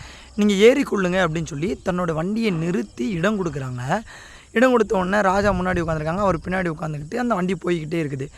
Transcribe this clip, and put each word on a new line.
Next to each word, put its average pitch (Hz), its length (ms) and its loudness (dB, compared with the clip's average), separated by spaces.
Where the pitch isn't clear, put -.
நீங்க 208 180 4
ஏறிக்கொள்ளுங்க" 190 760 4
அப்படின்னு 156 160 -2
சொல்லி 165 400 -6
தன்னோட 180 260 -2
வண்டியை 202 380 -2
நிறுத்தி 196 600 -4
இடம் 190 360 0
கொடுக்குறாங்க. 139 560 -4
இடம் 254 200 4
கொடுத்த 220 240 4
உடனே 190 260 2
ராஜா 196 320 2
முன்னாடி 180 280 0
உட்காந்துருக்காங்க, 160 360 -2
அவர் 190 220 2
பின்னாடி 180 400 -2
உட்காந்துக்கிட்டு 156 360 -6
அந்த 240 200 0
வண்டி 180 180 0
போய்கிட்டே 170 480 -2
இருக்குது. 139 260 -6